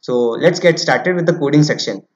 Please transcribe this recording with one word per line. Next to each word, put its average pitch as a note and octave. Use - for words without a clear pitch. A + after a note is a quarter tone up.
So B2
let's C#3
get E3
started F3+
with E3+
the E3+
coding C#3+
section. G#2+